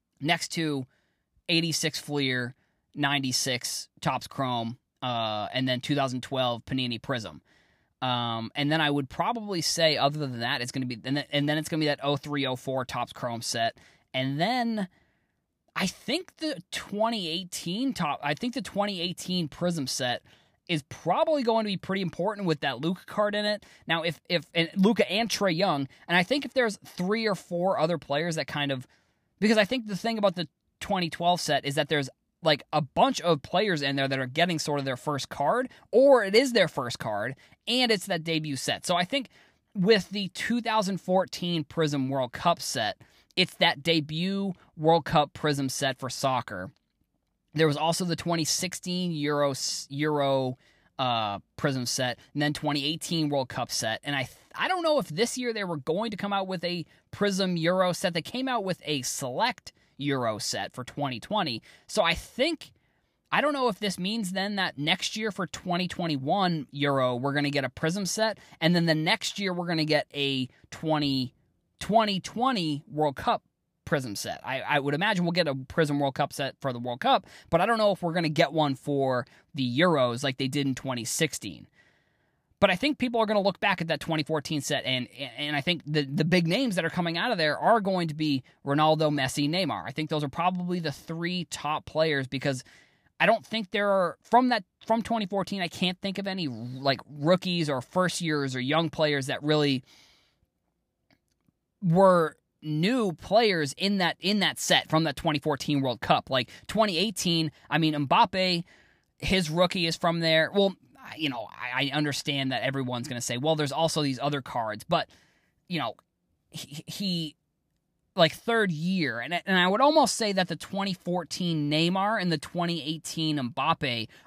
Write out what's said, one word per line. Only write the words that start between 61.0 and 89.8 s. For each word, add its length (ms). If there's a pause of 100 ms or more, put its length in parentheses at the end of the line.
twenty. 420 (260)
So 160
I 100
think, 580 (600)
I 100
don't 120
know 140
if 120
this 200
means 320
then 240
that 220
next 400
year 120
for 160
twenty 440
twenty-one 840
Euro, 460
we're 160
gonna 160
get 160
a 40
Prism 360
set, 340 (220)
and 120
then 120
the 100
next 440
year 140
we're 140
gonna 160
get 320
a 320 (240)
twenty, 640 (460)
twenty 400
twenty 640
World 300
Cup 260 (420)
Prism 300
set. 300
I, 160
I 180
would 140
imagine 320
we'll 80
get 140
a 80
Prism 440
World 160
Cup 180
set 280
for 100
the 80
World 220
Cup, 260 (220)
but 120
I 40
don't 120
know 140
if 100
we're 120
gonna 160
get 240
one 200
for 540 (260)
the 260
Euros 440
like 140
they 100
did 180
in 80
twenty 320
sixteen. 640 (920)
But 80
I 60
think 240
people 200
are 60
gonna 160
look 180
back 220
at 60
that 120
twenty 220
fourteen 400
set, 240
and, 220 (280)
and 200
I 60
think 240
the, 180
the 200
big 220
names 300
that 100
are 60
coming 260
out 140
of 80
there 180
are 240
going 280
to 40
be 300 (200)
Ronaldo, 460
Messi, 400
Neymar. 340